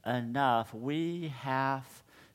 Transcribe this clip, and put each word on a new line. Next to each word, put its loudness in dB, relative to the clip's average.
enough, 2
we -4
have -2